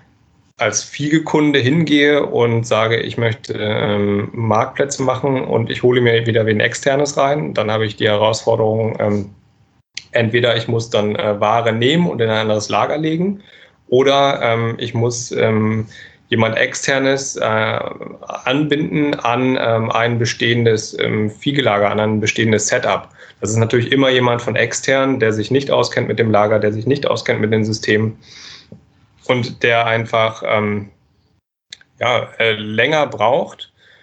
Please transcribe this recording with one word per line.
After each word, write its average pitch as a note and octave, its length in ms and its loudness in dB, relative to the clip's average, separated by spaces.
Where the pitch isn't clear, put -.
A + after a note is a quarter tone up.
als G#2+ 280 -2
Fiege-Kunde D3+ 760 0
hingehe D3 640 2
und A#2 420 0
sage, A2+ 300 2
ich A2+ 220 -6
möchte, A#2 400 -4
ähm, G#2 720 -2
Marktplätze A#2 720 -2
machen B2+ 420 -2
und A#2 260 -2
ich - 120 -8
hole B2 180 4
mir A#2 240 4
wieder A2+ 220 2
wen G#2+ 140 2
Externes C#3 580 0
rein, D3 340 0
dann G#2+ 180 -2
habe A2 140 0
ich G#2 120 -6
die A2 120 0
Herausforderung, A2 920 0
ähm, G#2 300 -2
entweder A#2+ 440 2
ich - 100 -4
muss A#2 220 -2
dann, G#2 260 0
äh, G#2 260 -2
Ware A2 340 2
nehmen D3+ 340 2
und A#2 140 -2
in A2+ 80 2
ein A2 80 2
anderes G#2+ 320 0
Lager B2+ 260 0
legen E3 460 -2
oder, C#3 520 4
ähm, A#2 380 0
ich A#2 160 -6
muss, A#2 360 -2
ähm, A2 540 0
jemand A2+ 280 0
Externes, C3+ 800 -2
äh, A2 440 0
anbinden D3 720 0
an, B2+ 440 0
ähm, A2+ 300 0
ein A#2 280 0
bestehendes, A#2 800 0
ähm, G#2+ 300 0
Fiegelager, G#2 640 0
an G#2+ 100 0
ein G#2+ 200 0
bestehendes A2 480 0
Setup. G#2+ 420 -2
Das G2 80 -2
ist A2+ 80 -2
natürlich A#2 340 2
immer C3+ 160 4
jemand B2 320 2
von A2+ 160 -4
extern, C3+ 640 0
der A2 140 2
sich G#2+ 160 -4
nicht C3+ 200 0
auskennt B2 380 0
mit G#2 100 -4
dem A2+ 120 0
Lager, G#2+ 280 4
der G#2 140 0
sich A2 140 -6
nicht C#3 200 0
auskennt A2 360 -2
mit A2 100 0
den A2 140 2
Systemen A2 500 0
und B2+ 360 -2
der A#2 240 4
einfach, A2+ 600 0
ähm, G#2 420 -2
ja, A#2+ 260 0
äh, A2+ 160 2
länger A#2 540 0
braucht A#2+ 640 -2